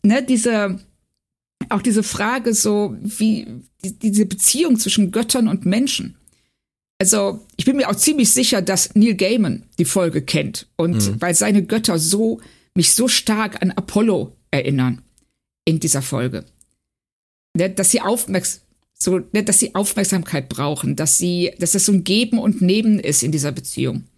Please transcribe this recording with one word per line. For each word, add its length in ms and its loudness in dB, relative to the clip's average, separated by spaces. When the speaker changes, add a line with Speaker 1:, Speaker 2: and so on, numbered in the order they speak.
Speaker 1:
ne, 200 4
diese, 560 0
auch 120 -2
diese 220 2
Frage 500 -2
so, 480 0
wie, 460 -2
die, 140 -10
diese 280 2
Beziehung 540 2
zwischen 320 0
Göttern 360 0
und 180 -2
Menschen. 500 -2
Also, 460 0
ich 80 -4
bin 100 4
mir 140 0
auch 60 0
ziemlich 360 4
sicher, 300 2
dass 340 -2
Neil 200 6
Gaiman 480 0
die 60 4
Folge 360 0
kennt 460 -6
und 180 0
Speaker 2:
Mhm. 100 -4
Speaker 1:
weil 140 -2
seine 300 2
Götter 340 0
so, 400 -2
mich 200 4
so 140 2
stark 540 -2
an 100 2
Apollo 640 0
erinnern 500 0
in 140 2
dieser 220 0
Folge. 440 -4
Ne, 120 0
dass 220 0
sie 100 2
aufmerks-, 600 -4
so, 220 0
ne, 100 0
dass 160 2
sie 160 -2
Aufmerksamkeit 720 -2
brauchen, 480 -4
dass 220 0
sie, 420 -2
dass 140 -2
das 120 0
so 60 2
ein 140 2
Geben 340 0
und 220 0
Nehmen 380 2
ist 240 0
in 100 -2
dieser 180 -2
Beziehung. 540 -6